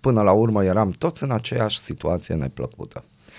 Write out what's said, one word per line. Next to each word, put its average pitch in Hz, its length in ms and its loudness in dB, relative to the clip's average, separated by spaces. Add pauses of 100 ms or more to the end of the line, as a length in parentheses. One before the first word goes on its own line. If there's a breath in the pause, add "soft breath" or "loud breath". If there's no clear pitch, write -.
Până 117 220 2
la 98 100 6
urmă, 107 320 4
eram 95 260 2
toți 165 320 -4
în 139 80 -4
aceeași 113 480 -2
situație 82 560 -4
neplăcută. 67 720 -8 (340 loud breath)